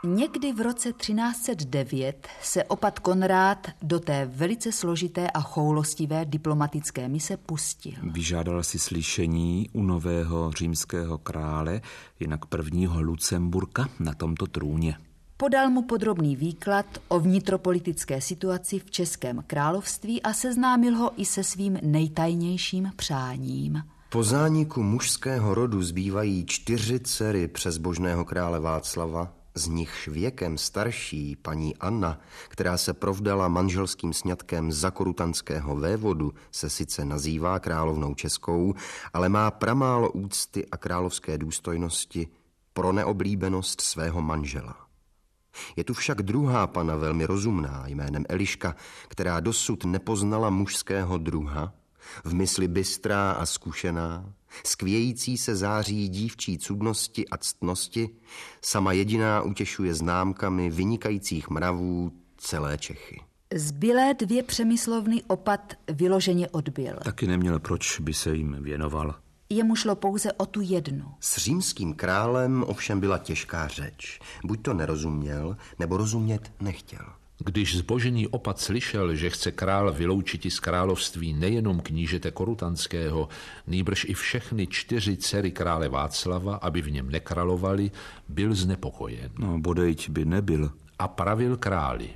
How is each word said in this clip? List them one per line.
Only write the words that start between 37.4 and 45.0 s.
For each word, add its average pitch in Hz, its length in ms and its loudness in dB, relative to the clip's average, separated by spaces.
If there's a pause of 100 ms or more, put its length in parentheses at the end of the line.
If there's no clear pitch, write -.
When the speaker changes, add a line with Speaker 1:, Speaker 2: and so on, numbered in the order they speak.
Speaker 3:
královnou 80 560 0
českou, 85 580 0 (400)
ale 90 160 4
má 107 220 6
pramálo 123 600 2
úcty - 600 -4
a - 60 -6
královské 87 600 -2
důstojnosti 82 880 -4 (460)
pro 92 180 2
neoblíbenost 95 880 0
svého 82 400 -2
manžela. 71 540 -2 (1000)